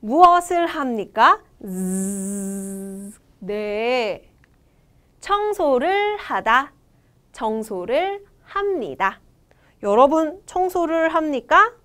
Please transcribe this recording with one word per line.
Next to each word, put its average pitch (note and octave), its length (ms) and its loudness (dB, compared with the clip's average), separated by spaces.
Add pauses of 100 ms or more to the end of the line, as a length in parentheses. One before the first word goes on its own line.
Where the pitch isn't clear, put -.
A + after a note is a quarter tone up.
무엇을 F4 640 4
합니까? C4 720 2 (180)
즈즈즈. G3 1600 -8 (200)
네. G#3 920 -4 (880)
청소를 G4+ 960 0
하다, C4 540 0 (600)
청소를 A3+ 920 -4 (200)
합니다. A3 800 -4 (600)
여러분, D4 640 2
청소를 E4 680 0
합니까? D#4+ 600 2 (120)